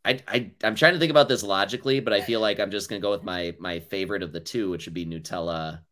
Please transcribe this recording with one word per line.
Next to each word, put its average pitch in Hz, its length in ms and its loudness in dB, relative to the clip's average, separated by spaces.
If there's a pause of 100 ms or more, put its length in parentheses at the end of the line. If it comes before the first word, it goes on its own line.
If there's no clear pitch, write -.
I, 127 220 2
I, 123 240 -2 (140)
I'm 107 100 2
trying 156 200 6
to 170 40 -2
think 160 140 2
about 147 160 8
this 110 160 0
logically, 104 560 0
but 113 120 0
I 101 80 4
feel 113 200 0
like 104 180 2
I'm 98 140 -2
just 101 160 -4
gonna 104 120 -6
go 101 120 0
with 87 100 -2
my, 90 380 -4
my 87 180 -6
favorite 95 460 -4
of 78 80 -10
the 82 80 -8
two, 104 300 -4
which 85 160 -6
would 85 80 -12
be 85 120 -6
Nutella. 82 720 -6 (140)